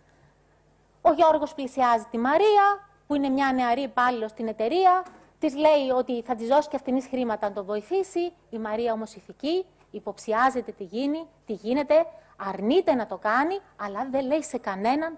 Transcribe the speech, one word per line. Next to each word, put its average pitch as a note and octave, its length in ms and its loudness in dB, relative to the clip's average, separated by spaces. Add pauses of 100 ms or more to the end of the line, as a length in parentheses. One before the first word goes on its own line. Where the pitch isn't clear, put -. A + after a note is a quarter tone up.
(1000)
Ο E4 120 4
Γιώργος D#4 400 4
πλησιάζει A#3+ 580 0
τη A3+ 60 -4
Μαρία, G4+ 720 4 (180)
που D4 80 -2
είναι C#4 140 0
μια C4+ 240 0
νεαρή B3 280 0
υπάλληλος B3 500 0
στην A3+ 160 -6
εταιρεία, F4+ 560 2 (360)
της D4 160 -2
λέει D4 340 4
ότι B3+ 320 -2
θα A#3+ 140 -6
της A3+ 120 -8
δώσει D4 220 2
και - 60 -6
αυτήν C4 260 -2
χρήματα A#3 460 -4
να G3+ 60 -6
τον G3+ 120 -8
βοηθήσει. E4+ 680 -4 (160)
Η A3+ 80 -10
Μαρία A3 360 -4
όμως A3 220 -8
ηθική, E4+ 500 -6 (260)
υποψιάζεται A3+ 800 -2
τι - 120 -14
γίνει, C#4+ 440 -6 (180)
τι A3 80 -8
γίνεται, C#4+ 520 2 (320)
αρνείται G#3 560 0
να A3+ 140 -2
το F#3 100 -8
κάνει, C#4 420 0 (160)
αλλά G#3 360 -8
δεν C4+ 140 -2
λέει D4 180 0
σε - 140 -8
κανέναν B3 600 -2